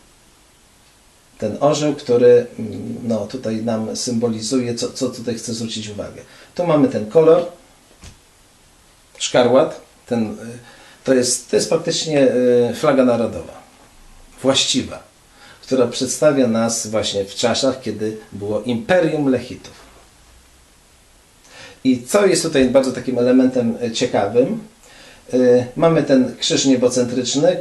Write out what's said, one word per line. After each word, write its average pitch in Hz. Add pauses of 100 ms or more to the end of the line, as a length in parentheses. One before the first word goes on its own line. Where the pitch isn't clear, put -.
(1400)
ten 110
orzeł, 147
który, 120 (120)
mm, 110
no, 107
tutaj 113
nam 110
symbolizuje, 117
co, 120
co 131
tutaj 117
chcę 113
zwrócić 110
uwagę. 101 (320)
Tu 175
mamy 147
ten 107
kolor, 160 (1700)
szkarłat, 131 (260)
ten, 110
y, 104 (680)
to 131
jest, -
to 214
jest -
faktycznie, 160 (480)
y, 110
flaga 131
narodowa, 113 (800)
właściwa, 131 (600)
która 127
przedstawia 135
nas 113
właśnie 101
w -
czasach, 123
kiedy 107 (160)
było 104
Imperium 151
Lechitów. - (2000)
I 127
co 202
jest 170
tutaj 139
bardzo 131
takim 120
elementem, 123
y, 117
ciekawym, 117 (760)
y, 123 (100)
mamy 160
ten 127
krzyż -
niebocentryczny, 127